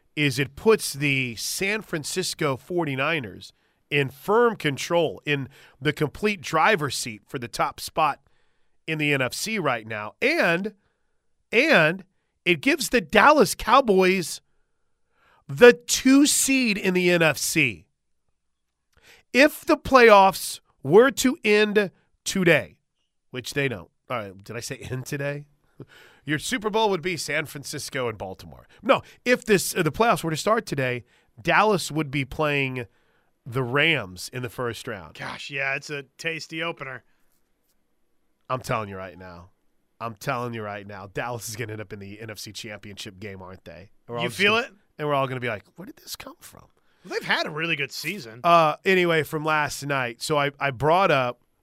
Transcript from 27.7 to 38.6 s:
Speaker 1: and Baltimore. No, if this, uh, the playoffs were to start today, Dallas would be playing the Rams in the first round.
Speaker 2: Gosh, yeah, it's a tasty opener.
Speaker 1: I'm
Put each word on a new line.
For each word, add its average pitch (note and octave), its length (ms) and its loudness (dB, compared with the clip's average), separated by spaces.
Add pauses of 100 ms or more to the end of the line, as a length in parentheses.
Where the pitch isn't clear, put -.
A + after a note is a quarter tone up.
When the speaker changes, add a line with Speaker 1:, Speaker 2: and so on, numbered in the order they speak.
Speaker 1:
and G#2 100 -8
Baltimore. F2 480 -14 (160)
No, A3+ 200 2 (220)
if B3 200 0
this, - 300 2
uh, F#3+ 80 0
the D3+ 100 0
playoffs A3+ 320 2
were E3 60 -4
to D#3 60 -4
start A3 300 -2
today, B2+ 380 -4 (360)
Dallas F3+ 500 2
would D3 200 -4
be C#3 140 -4
playing C3+ 600 -4 (600)
the C3 160 -4
Rams B2 720 -2
in B2+ 100 -8
the B2 60 -8
first A#2 400 -8
round. F2+ 260 -14
Speaker 2:
Gosh, - 360 -14
yeah, C3+ 260 -6
it's D3 140 -14
a C#3+ 140 -10 (140)
tasty D#3+ 440 -8
opener. C#3+ 420 -10 (1400)
Speaker 1:
I'm B2+ 120 -6